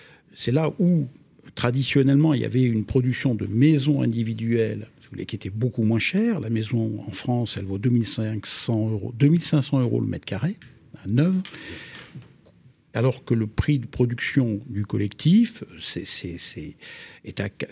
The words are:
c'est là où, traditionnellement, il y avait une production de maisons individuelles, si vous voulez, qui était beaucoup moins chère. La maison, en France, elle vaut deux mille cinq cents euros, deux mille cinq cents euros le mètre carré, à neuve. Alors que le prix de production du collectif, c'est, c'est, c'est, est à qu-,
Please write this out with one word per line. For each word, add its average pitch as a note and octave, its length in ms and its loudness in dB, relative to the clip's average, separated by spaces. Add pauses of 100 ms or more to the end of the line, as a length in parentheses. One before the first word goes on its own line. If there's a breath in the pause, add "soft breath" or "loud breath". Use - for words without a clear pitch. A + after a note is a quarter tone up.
(340 loud breath)
c'est - 180 -2
là D3+ 260 2
où, E3+ 280 4 (480)
traditionnellement, C#3 800 4
il A#2+ 80 2
y A2+ 60 -2
avait A#2+ 160 0
une A2+ 240 2
production B2+ 480 0
de G#2 100 -4
maisons C#3 560 4
individuelles, A2+ 840 0 (140)
si - 40 -20
vous - 60 -20
voulez, F#2+ 160 -10
qui A2 100 -8
était - 140 -10
beaucoup A2+ 320 -2
moins A2 160 4
chère. G#3 420 0
La A2 80 -6
maison, A2 440 -2 (140)
en - 60 -10
France, A#2+ 460 -2
elle G2 80 -8
vaut F#2+ 100 -4
deux A2+ 140 0
mille A#2 160 2
cinq A2 400 -6
cents A2 420 -2
euros, A2 300 -6
deux C#3 100 6
mille E3 140 4
cinq - 180 2
cents C3 200 0
euros A#2 200 2
le A2 60 -2
mètre F#2+ 180 -6
carré, D3+ 320 -4 (480 loud breath)
à F#2+ 40 -8
neuve. D#3 280 4 (1600 loud breath)
Alors B2 300 0
que - 80 -2
le A2+ 140 2
prix C#3 320 2
de A2+ 80 -6
production A#2+ 840 0
du G#2 160 -4
collectif, D3+ 800 2 (160)
c'est, - 240 -8
c'est, - 320 -6
c'est, - 380 -12 (500 loud breath)
est - 160 -8
à G2 80 -4
qu-, - 240 -10